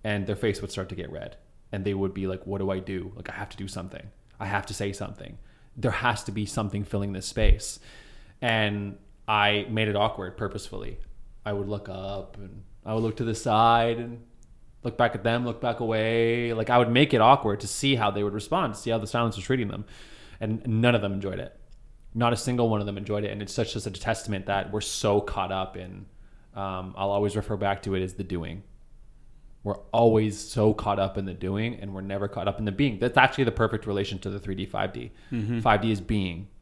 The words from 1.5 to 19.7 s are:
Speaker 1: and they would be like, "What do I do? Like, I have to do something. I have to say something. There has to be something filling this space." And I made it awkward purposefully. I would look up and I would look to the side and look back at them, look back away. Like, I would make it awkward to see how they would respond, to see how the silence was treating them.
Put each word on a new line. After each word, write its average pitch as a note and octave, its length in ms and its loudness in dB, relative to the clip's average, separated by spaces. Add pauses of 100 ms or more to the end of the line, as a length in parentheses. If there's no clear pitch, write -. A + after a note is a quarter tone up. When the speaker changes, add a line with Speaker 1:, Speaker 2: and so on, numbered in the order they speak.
Speaker 1:
and G2 140 -6
they G2+ 80 0
would G2 200 0
be F#2+ 140 -4
like, F#2 180 -6
"What G2 140 -4
do G2 120 -2
I F#2+ 80 -2
do? F#2 360 -6
Like, - 140 -12
I - 40 -12
have G#2 160 -10
to - 80 -16
do G2 100 -8
something. F#2 380 -10 (340)
I G#2 80 -8
have G2 200 -2
to G2+ 60 -8
say G2+ 200 -2
something. - 440 -10 (400)
There A#2 140 0
has A#2 340 0
to A2+ 60 -6
be G#2 140 -2
something G#2 380 -2
filling G2+ 300 -4
this F#2+ 120 -8
space." - 540 4 (640)
And G#2 560 0 (300)
I G#2 420 4
made A2 180 2
it G2+ 80 0
awkward G#2 420 0
purposefully. - 640 -6 (460)
I G#2 80 -2
would G2+ 160 -2
look G2+ 200 -6
up F#2+ 480 -8
and G2 260 -14 (220)
I A2 80 -4
would A2 100 2
look A2 140 0
to B2 60 -2
the A2+ 120 0
side A#2 600 4
and A#2 260 -10 (600)
look A2+ 140 -4
back A#2 180 4
at G2+ 80 -6
them, A#2+ 220 2
look A#2 160 -4
back A#2 180 -2
away. A#2 760 2
Like, A2 160 -2
I B2 80 8
would A#2 140 6
make C#3+ 220 6
it A2+ 80 6
awkward A2+ 400 8
to G2+ 60 -6
see C#3 280 2
how G#2+ 160 2
they G#2 120 -2
would G2+ 100 -2
respond, A#2 420 -2
to - 40 -14
see A#2 120 -2
how A2+ 80 2
the G#2+ 80 -4
silence A#2 280 0
was G2 100 -8
treating B2+ 220 0
them. G2+ 180 -8 (540)